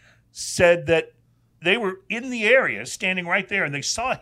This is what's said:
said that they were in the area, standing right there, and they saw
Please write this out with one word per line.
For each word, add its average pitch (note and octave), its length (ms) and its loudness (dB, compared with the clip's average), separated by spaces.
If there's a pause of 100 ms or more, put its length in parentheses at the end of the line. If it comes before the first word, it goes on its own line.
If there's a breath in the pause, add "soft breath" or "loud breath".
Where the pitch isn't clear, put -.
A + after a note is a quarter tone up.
(320 soft breath)
said F3 540 2
that D#3+ 260 2 (500)
they F3+ 160 2
were F#3+ 220 -4 (100)
in A#3 180 -6
the A#3+ 160 -4
area, F#3+ 400 2
standing F#3 420 -4
right F#3 220 -2
there, G3 160 -2
and C#3+ 100 -4
they C#3+ 80 -4
saw A#3 400 -4